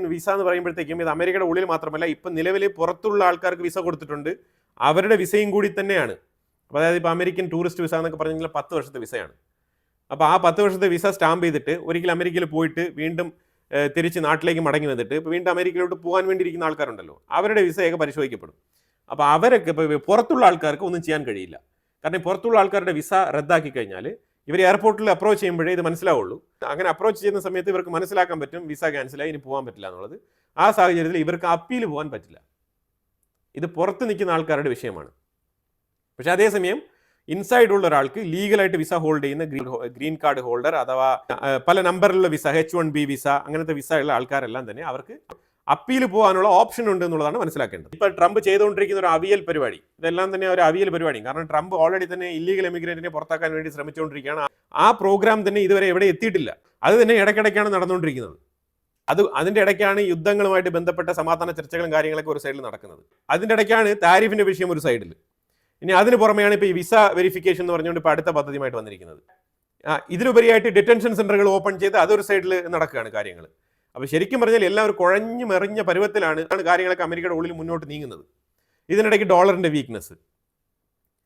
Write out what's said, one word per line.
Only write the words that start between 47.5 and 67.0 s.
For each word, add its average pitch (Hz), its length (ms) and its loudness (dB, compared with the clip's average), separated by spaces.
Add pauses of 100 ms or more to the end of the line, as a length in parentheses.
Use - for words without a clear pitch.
ഇപ്പോൾ 196 180 2
ട്രംപ് 190 300 0
ചെയ്തുകൊണ്ടിരിക്കുന്ന 196 640 0
ഒരു 175 100 2
അവിയൽ 190 280 2
പരിപാടി, 151 380 -4 (180)
ഇതെല്ലാം 170 340 -2
തന്നെ 190 180 -4
ഒരു 180 140 2
അവിയൽ 180 280 2
പരിപാടി. 165 340 -2
കാരണം 147 220 -8
ട്രംപ് 156 300 -2
already 175 300 2
തന്നെ 180 260 -8
ഇല്ലീഗൽ 180 340 -2
ഇമിഗ്രന്റിനെ 170 440 -8
പുറത്താക്കാൻ 160 420 -4
വേണ്ടി 160 180 -6
ശ്രമിച്ചുകൊണ്ടിരിക്കുകയാണ്. 147 720 -8 (320)
ആ 165 160 4
പ്രോഗ്രാം 208 540 2
തന്നെ 202 160 0
ഇതുവരെ 196 260 4
എവിടെ 185 200 2
എത്തിയിട്ടില്ല, 180 440 0 (320)
അത് 156 140 6
തന്നെ 233 180 6
ഇടയ്ക്കിടയ്ക്കാണ് 208 580 4
നടന്നുകൊണ്ടിരിക്കുന്നത്. 160 640 -2 (720)
അത്, 170 140 4 (120)
അതിൻ്റെ 185 260 2
ഇടയ്ക്കാണ് 196 400 2
യുദ്ധങ്ങളുമായിട്ട് 190 720 0
ബന്ധപ്പെട്ട 170 400 -2
സമാധാന 165 400 -2
ചർച്ചകളും 165 420 -6
കാര്യങ്ങളൊക്കെ 156 400 0
ഒരു 147 100 -6
സൈഡിൽ 139 200 -8
നടക്കുന്നത്. 104 400 -16 (260)
അതിൻ്റെ 196 260 0
ഇടയ്ക്കാണ് 214 380 4 (100)
താരിഫിൻ്റെ 202 420 6
വിഷയം 185 280 -2
ഒരു 156 80 -4
സൈഡിൽ. 117 320 -2 (680)
ഇനി 180 100 0
അതിന് 208 240 6
പുറമെയാണ് 208 380 4
ഇപ്പോൾ 202 120 2
ഈ 185 60 2
വിസ 175 220 -2 (200)